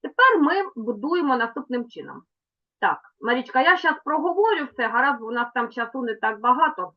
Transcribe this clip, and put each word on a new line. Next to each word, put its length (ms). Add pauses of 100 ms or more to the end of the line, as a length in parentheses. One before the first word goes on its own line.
Тепер 380
ми 140 (220)
будуємо 600
наступним 520
чином. 340 (580)
Так, 200 (200)
Марічка, 420
я 140
щас 280
проговорю 680
все, 160
гаразд, 340
у 80
нас 240
там 160
часу 320
не 120
так 260
багато. 560